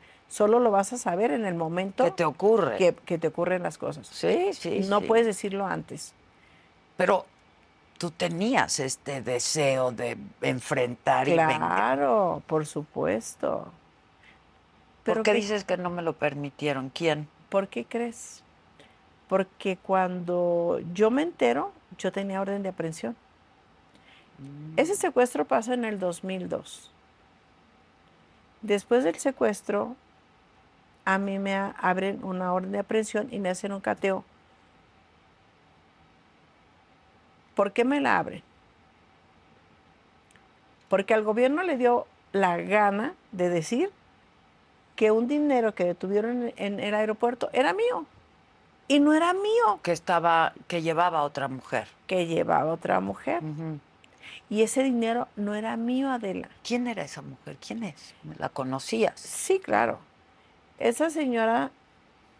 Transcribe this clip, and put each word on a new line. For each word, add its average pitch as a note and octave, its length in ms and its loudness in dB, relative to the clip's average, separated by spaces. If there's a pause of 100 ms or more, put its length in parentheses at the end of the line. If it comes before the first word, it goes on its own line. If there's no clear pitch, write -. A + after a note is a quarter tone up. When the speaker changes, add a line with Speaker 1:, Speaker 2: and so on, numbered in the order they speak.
(280)
Speaker 1:
solo G#3+ 320 4
lo A#3 120 4
vas G3 220 2
a B3 40 -6
saber G#3 340 0
en A#3 140 -2
el F3+ 100 -2
momento F3 480 -2
Speaker 2:
¿Qué F3 80 4
te E3+ 140 0
ocurre? E3+ 520 4
Speaker 1:
que, F3 160 6
que - 240 -4
te E3 120 -2
ocurren F3 340 0
las E3 140 -6
cosas. D3 300 -8
Speaker 2:
Sí, E4+ 460 0
sí, B3+ 340 -4
Speaker 1:
No G3+ 120 2
Speaker 2:
sí. - 80 0
Speaker 1:
puedes A3+ 180 4
decirlo G3 400 -4
antes. D#3+ 480 -8 (840)
Speaker 2:
Pero F#3 280 2 (720)
tú F3 140 -4
tenías F3 680 0
este C3+ 420 -6
deseo C3 680 0
de A#2 260 -6 (240)
enfrentar C3 880 0
y D#3+ 40 2
vengar. D#3+ 260 4
Speaker 1:
Claro, G3 880 2
por D#3 200 0
supuesto. - 1040 -4 (1300)
Speaker 2:
¿Por A3 120 0
Speaker 1:
Pero A3 80 0
Speaker 2:
qué G#3+ 80 4
Speaker 1:
¿qué? G#3+ 60 4
Speaker 2:
dices G#3 260 -2
que F3+ 140 -2
no F3+ 120 -4
me F3 120 -4
lo E3 120 -2
permitieron? C#3+ 760 -4
¿Quién? D3+ 380 0 (200)
Speaker 1:
¿Por G3 220 0
qué A#3+ 160 -8
crees? - 580 -8 (840)
Porque F#3+ 500 0
cuando F3 1040 0 (140)
yo G#3+ 180 4
me C4+ 100 2
entero, D#4+ 500 0 (280)
yo F#3 120 -2
tenía G3 300 -4
orden G3 220 -4
de F#3+ 60 -6
aprehensión. F3 460 -6 (1200)
Speaker 2:
Mm. D3 400 -6
Speaker 1:
Ese E4 160 2
secuestro C#4 500 2
pasa B3 300 0
en A#3+ 100 -2
el G#3 140 -4
dos F3+ 240 -4
mil F#3 260 -6
dos. - 420 -10 (1700)
Después G#3+ 400 2
del D#4+ 160 0
secuestro, A3+ 760 -2 (1120)
a F#3+ 140 2
mí G3 200 -4
me G3 160 -2
a-, G3 240 -4
abren F#3+ 440 -2
una F#3 300 -4
orden F#3 180 -2
de G3+ 80 -2
aprehensión G#3+ 520 -2
y G3 80 -8
me F#3 100 -2
hacen F#3+ 220 -6
un G3 100 -8
cateo. G3 420 -2 (3250)
¿Por G3+ 180 2
qué A#3+ 100 2
me C#4 180 0
la A#3+ 160 4
abren? - 240 -4 (2500)
Porque G3 260 2
al A3 100 4
gobierno B3+ 400 2
le E4 140 -2
dio A#3+ 300 2 (240)
la F#3 260 2
gana G3+ 560 0 (180)
de F3+ 180 0
decir A#3 420 0 (1040)
que G#3+ 160 4
un A3+ 160 2
dinero C#4 480 2
que F#3+ 100 -2
detuvieron G#3 600 -2
en, - 100 -8
en G3+ 220 -4
el G#3 160 -4
aeropuerto G#3+ 580 -2
era D4 200 2
mío. G#4+ 320 -2 (800)
Y C#4+ 120 6
no D4 140 6
era E4+ 200 4
mío. G#4+ 500 2
Speaker 2:
Que F3 80 0
estaba, E3 600 6 (140)
que E3+ 140 -2
llevaba E3 380 4
a D3 40 4
otra C#3+ 240 -2
mujer. B2+ 400 -4 (200)
Speaker 1:
Que F3+ 180 2
llevaba E3 460 2
a - 20 -2
otra F#3 260 0
mujer. G3+ 440 -4
Speaker 2:
Ujú. D#3 360 -8 (720)
Speaker 1:
Y G#3+ 140 2
ese A3+ 180 2
dinero A#3+ 540 0
no G#3 180 -4
era A3 240 -6
mío, B3+ 340 -2
Adela. G3+ 380 -6 (140)
Speaker 2:
¿Quién B3 240 -2
era G3+ 160 -6
esa C#3+ 180 -12
mujer? C#3 440 -16
¿Quién A3+ 180 -8
es? - 320 -14 (240)
¿La C#3 100 -2
conocías? C3+ 680 -2
Speaker 1:
Sí, - 400 -2
claro. - 400 2 (800)
Esa D4 320 2
señora B3+ 580 0 (720)